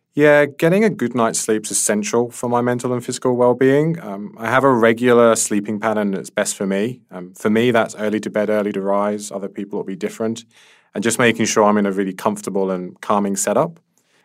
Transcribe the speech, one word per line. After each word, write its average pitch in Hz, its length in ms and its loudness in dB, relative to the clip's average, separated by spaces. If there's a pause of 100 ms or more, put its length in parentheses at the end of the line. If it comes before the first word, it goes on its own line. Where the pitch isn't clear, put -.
(160)
Yeah, 147 300 6
getting 175 380 0
a 214 80 2
good 120 240 -4
night's 113 240 0
sleep 110 260 -2
is - 60 -10
essential 104 580 -2
for - 180 -8
my 120 140 0
mental 123 320 -2
and 120 100 -4
physical 127 320 -2
well-being. 135 640 2
Um, 101 380 -12
I 113 100 -6
have 127 160 2
a 139 80 6
regular 117 640 6
sleeping 107 440 -4
pattern 107 320 0
that's 92 180 -6
best - 260 -4
for 101 120 -4
me. 104 420 -4
Um, 90 240 -16
for - 160 -4
me, 113 220 2
that's 113 240 0
early 107 240 -4
to 104 100 -6
bed, 104 200 -2
early 104 240 0
to 98 80 -4
rise. 104 500 -2
Other 98 180 -8
people 101 300 -10
will - 60 -8
be 95 100 -8
different. 113 500 -6 (480)
And 104 100 -6
just 113 140 0
making 113 300 2
sure 110 160 2
I'm 104 160 4
in 101 80 0
a 101 40 -2
really 95 220 -4
comfortable 98 560 -4
and 90 320 -8
calming 101 340 -2
setup. 110 440 -2 (460)